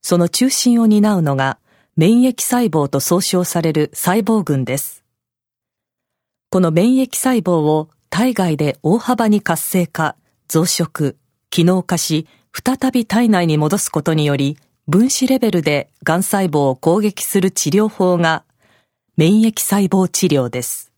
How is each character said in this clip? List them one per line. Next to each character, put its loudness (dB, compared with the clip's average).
そ 0
の 2
中 0
心 0
を 2
担 4
う 0
の 0
が -2
免 4
疫 0
細 0
胞 0
と -2
総 0
称 -2
さ -4
れ 0
る 0
細 0
胞 0
群 -2
で -6
す。 -12
こ 0
の 2
免 2
疫 -2
細 0
胞 0
を 0
体 0
外 0
で -2
大 2
幅 0
に 2
活 -4
性 0
化、 -6
増 2
殖、 -4
機 0
能 2
化 -4
し、 -4
再 -2
び -2
体 0
内 2
に 2
戻 0
す -6
こ -4
と 0
に 0
よ 0
り、 -2
分 2
子 -2
レ 2
ベ 0
ル 0
で -2
が 0
ん -2
細 -2
胞 2
を -2
攻 2
撃 -4
す 0
る 2
治 -4
療 2
法 0
が 0
免 4
疫 0
細 0
胞 2
治 -2
療 2
で -8
す。 -12